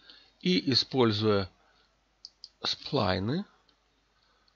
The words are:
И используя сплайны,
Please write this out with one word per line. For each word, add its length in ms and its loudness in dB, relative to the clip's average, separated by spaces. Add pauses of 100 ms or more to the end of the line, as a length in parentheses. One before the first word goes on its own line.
(420)
И 280 0
используя 800 2 (1120)
сплайны, 840 -4 (1080)